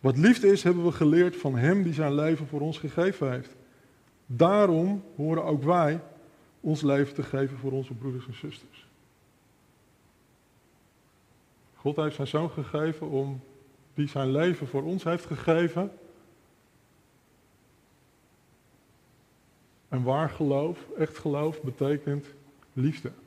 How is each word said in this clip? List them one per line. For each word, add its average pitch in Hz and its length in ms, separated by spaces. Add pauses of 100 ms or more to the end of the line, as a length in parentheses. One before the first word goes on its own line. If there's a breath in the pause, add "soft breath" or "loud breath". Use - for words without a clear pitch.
Wat 135 160
liefde 220 300
is, 196 160
hebben 175 220
we 170 80
geleerd 170 440
van 131 200
hem 170 260
die 170 120
zijn 156 200
leven 151 320
voor 143 140
ons 156 180
gegeven 170 520
heeft. 123 260 (720 soft breath)
Daarom 185 800 (120)
horen 160 280
ook 151 180
wij 165 380 (600 loud breath)
ons 151 220
leven 139 320
te 143 80
geven 135 360
voor 131 140
onze 131 220
broeders 123 320
en 123 80
zusters. - 540 (2750)
God 147 220
heeft 151 180
zijn 139 140
zoon 156 220
gegeven 156 600
om, 135 300 (540)
die 147 140
zijn 135 220
leven 156 360
voor 139 160
ons 175 220
heeft 170 220
gegeven. 170 680 (4000)
En 127 140
waar 139 280
geloof, 147 480 (200)
echt 156 200
geloof, 151 440
betekent 143 640 (460)
liefde. 131 400 (140)